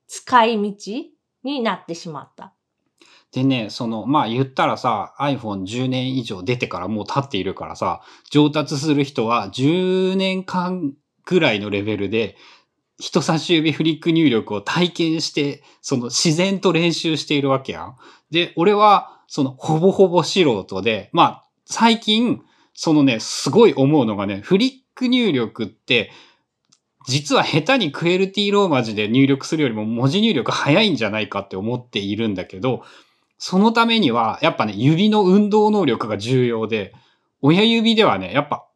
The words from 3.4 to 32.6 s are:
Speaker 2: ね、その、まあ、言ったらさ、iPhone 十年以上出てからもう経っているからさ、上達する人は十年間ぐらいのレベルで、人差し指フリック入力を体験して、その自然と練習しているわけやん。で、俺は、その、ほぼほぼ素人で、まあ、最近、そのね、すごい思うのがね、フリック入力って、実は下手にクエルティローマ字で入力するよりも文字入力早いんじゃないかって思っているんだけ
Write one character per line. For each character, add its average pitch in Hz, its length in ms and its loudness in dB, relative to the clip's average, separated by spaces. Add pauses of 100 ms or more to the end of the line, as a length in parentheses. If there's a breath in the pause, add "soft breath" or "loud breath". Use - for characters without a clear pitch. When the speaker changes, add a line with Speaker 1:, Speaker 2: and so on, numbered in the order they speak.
Speaker 2:
ね、 127 260 0
そ 123 160 -8
の、 110 180 -6
ま 139 180 0
あ、 107 60 -2
言 120 140 0
っ 135 40 0
た 160 200 0
ら 117 100 0
さ、 110 440 -4
iPhone 113 420 -4
十 120 240 -4
年 127 300 -4
以 120 80 -4
上 95 180 -10
出 120 140 -2
て 123 100 -2
か 98 140 -8
ら 101 80 -6
も 104 140 -4
う - 40 -10
経 - 140 -2
っ 131 80 -6
て 101 100 -4
い 90 60 -4
る 92 100 -4
か 80 120 -12
ら 80 100 -14
さ、 92 260 -4 (300 loud breath)
上 151 180 4
達 151 260 -4
す 147 160 -2
る 143 120 2
人 120 240 -4
は 110 220 -2
十 185 680 0
年 190 260 -2
間 180 520 -6 (300)
ぐ 180 140 0
ら 147 140 4
い 101 80 -2
の 107 100 -6
レ 101 140 -2
ベ 107 120 -2
ル 98 140 -4
で、 110 260 -2 (640 soft breath)
人 - 240 -4
差 160 160 0
し 170 160 -2
指 156 180 2
フ 143 100 -6
リ 156 140 0
ッ 151 60 -20
ク 175 80 0
入 160 180 4
力 107 260 0
を 101 60 -6
体 175 300 -2
験 165 320 -2
し - 100 -8
て、 143 300 -4 (180 soft breath)
そ - 160 -4
の 120 140 -6
自 156 240 0
然 185 260 0
と 190 100 2
練 165 220 2
習 160 240 -2
し 156 80 -8
て 151 100 -4
い 143 60 0
る 139 80 0
わ 135 140 0
け 104 100 -10
や 82 120 -12
ん。 117 120 -16 (340 soft breath)
で、 165 260 -2
俺 185 180 4
は、 208 520 4
そ - 160 -4
の、 127 140 -2
ほ 156 220 -2
ぼ 185 120 4
ほ 190 180 4
ぼ 170 140 2
素 190 180 0 (240)
人 95 180 -8
で、 107 320 -2
ま 170 80 4
あ、 - 220 0 (200)
最 220 340 2
近、 214 440 -2 (320 soft breath)
そ - 180 -2
の 151 100 4
ね、 123 160 2
す - 300 -8
ご 196 200 6
い 143 40 4
思 135 300 2
う - 20 0
の 110 120 -2
が 101 100 -4
ね、 101 160 -6
フ 185 160 2
リ 254 100 0
ッ 254 40 -4 (220)
ク 247 140 -4
入 240 240 2
力 117 320 -4
っ - 40 -4
て、 - 420 -2 (1000 soft breath)
実 147 260 -2
は 185 80 4
下 151 200 0
手 262 160 2
に 170 120 -2
ク 160 160 -6
エ 180 120 2
ル 190 120 0
テ 208 120 -4
ィ 202 100 0
ロ 202 140 2
ー - 20 -2
マ 131 140 2
字 110 120 -6
で 104 140 -2
入 135 180 4
力 135 200 -2
す 165 100 -4
る 151 60 0
よ 127 80 0
り 110 40 -6
も 107 120 -6
文 117 240 0
字 190 100 0
入 220 140 2
力 117 180 -2
早 165 300 2
い 208 80 2
ん 139 60 0
じ 110 100 -4
ゃ - 20 -4
な 107 120 -4
い 107 100 -6
か 101 100 -6
っ - 80 -12
て 98 80 -10
思 110 200 -4
っ 120 60 -12
て - 180 -8
い 101 160 -4
る 113 120 -2
ん 101 60 -2
だ 90 100 -8
け 95 160 -16